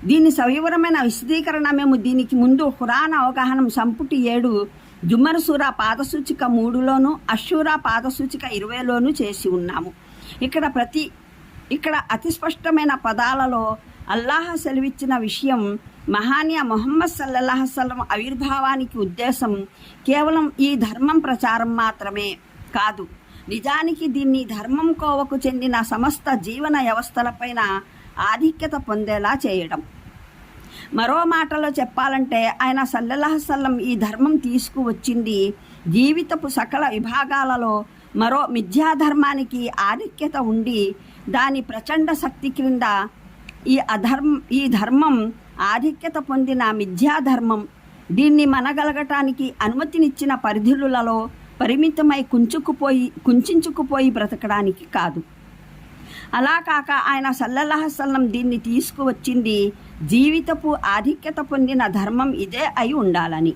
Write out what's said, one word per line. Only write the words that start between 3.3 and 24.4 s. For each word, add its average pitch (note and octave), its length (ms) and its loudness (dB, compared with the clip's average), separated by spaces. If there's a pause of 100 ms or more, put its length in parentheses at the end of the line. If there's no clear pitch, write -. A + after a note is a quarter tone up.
సంపుటి A#3+ 600 0
ఏడు, A#3+ 380 0 (380)
జుమర్ C#4 360 4
సూరా C#4+ 280 2
పాదసూచిక B3+ 760 -4
మూడులోను, B3+ 760 2 (100)
అష్షూరా D#4 460 0
పాదసూచిక C4 680 -4
ఇరవైలోను A#3+ 680 -2
చేసి G#3 400 -2
ఉన్నాము. F3 440 -4 (480)
ఇక్కడ C4+ 320 -2
ప్రతి, C4 380 -2 (600)
ఇక్కడ D4+ 300 -2 (100)
అతి C#4 200 -2
స్పష్టమైన D#4+ 600 0 (120)
పదాలలో A#3 720 0 (320)
అల్లాహ్ D4 480 0
సెలవిచ్చిన C4+ 600 -2
విషయం A3 640 -2 (300)
మహానీయ C#4+ 520 0
ముహమ్మద్ C4 480 0
సల్లల్లాహు B3+ 480 -2
అలైహి C4 60 0
వసల్లం B3+ 380 -4
ఆవిర్భావానికి C4+ 960 -2
ఉద్దేశం A3+ 580 -2 (520)
కేవలం D4+ 520 2
ఈ C#4 160 2
ధర్మం B3 440 0
ప్రచారం A#3 560 -2
మాత్రమే G#3 600 -4 (380)
కాదు. G#3 320 -2 (420)
నిజానికి D#4 580 -2
దీన్ని C4 360 0